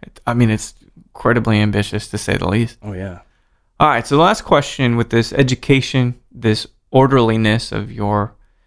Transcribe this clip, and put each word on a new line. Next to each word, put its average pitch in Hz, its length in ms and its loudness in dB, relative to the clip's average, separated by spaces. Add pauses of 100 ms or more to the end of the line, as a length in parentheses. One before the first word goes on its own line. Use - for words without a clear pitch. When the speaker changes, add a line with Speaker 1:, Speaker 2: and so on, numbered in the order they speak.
Speaker 1:
It, - 200 -20
I 120 100 -4
mean, 117 160 4
it's - 240 -4 (220)
incredibly 113 640 0
ambitious 104 480 -2
to 104 100 -8
say - 180 -4
the 87 120 -4
least. 113 320 -2
Speaker 2:
Oh 104 120 -12
yeah. 92 280 -12 (600)
Speaker 1:
All 151 80 4
right. 120 180 0
So 139 100 0
the 156 60 6
last 202 220 2
question 135 520 0
with 117 140 -2
this 117 220 0
education, 127 840 0 (160)
this 113 340 -2 (280)
orderliness 113 800 2
of 107 180 -8
your 104 460 -4 (300)